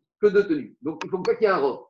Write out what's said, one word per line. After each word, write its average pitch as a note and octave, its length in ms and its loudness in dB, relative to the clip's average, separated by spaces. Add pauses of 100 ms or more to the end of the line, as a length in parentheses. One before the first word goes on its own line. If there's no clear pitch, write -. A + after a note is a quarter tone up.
(200)
que G#3 60 4
de G3+ 160 4
tenue. D3+ 400 -4
Donc, D3+ 220 -8
il F#3+ 60 -12
faut F#3 100 -4
pas A3+ 160 0
qu'il A3+ 80 -2
y - 20 6
ait G3 60 4
un F3 60 0
robe. C3+ 320 -2